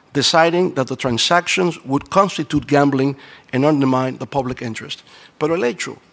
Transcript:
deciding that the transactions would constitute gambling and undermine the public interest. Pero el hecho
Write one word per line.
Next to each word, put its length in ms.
deciding 640
that 100
the 100
transactions 880
would 260
constitute 580
gambling 500
and 120
undermine 520
the 100
public 340
interest. 400
Pero 160
el 80
hecho 340